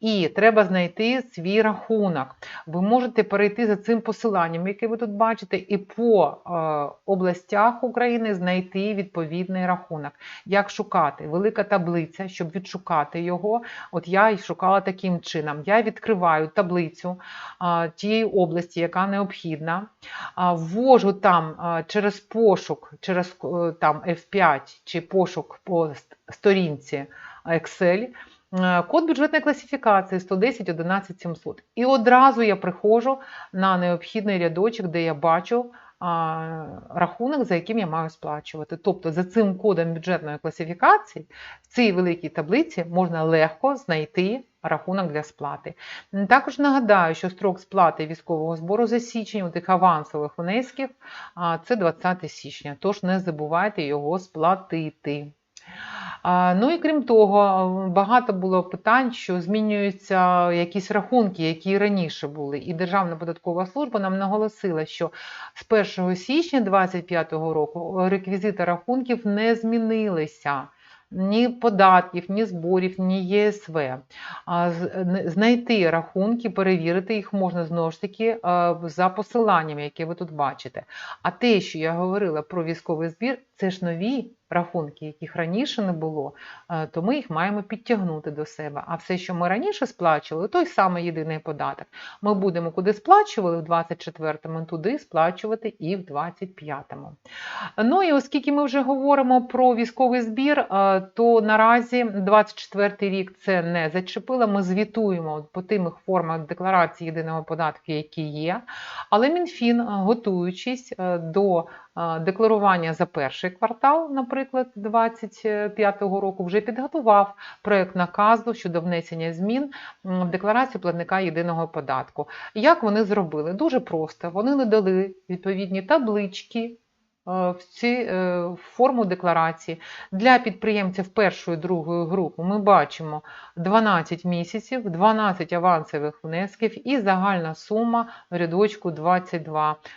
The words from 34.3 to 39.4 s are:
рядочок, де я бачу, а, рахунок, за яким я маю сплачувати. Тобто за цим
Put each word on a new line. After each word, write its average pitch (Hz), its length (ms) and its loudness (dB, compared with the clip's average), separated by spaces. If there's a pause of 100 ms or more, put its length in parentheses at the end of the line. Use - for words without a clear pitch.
рядочок, 185 480 0
де 165 160 -2
я 165 120 0
бачу, 180 520 0 (340)
а, 160 640 -4 (260)
рахунок, 233 540 -2
за 220 100 -2
яким 170 240 -2
я 196 80 0
маю 160 240 -4
сплачувати. 151 640 -10
Тобто 185 360 -2
за 180 120 -2
цим 190 340 0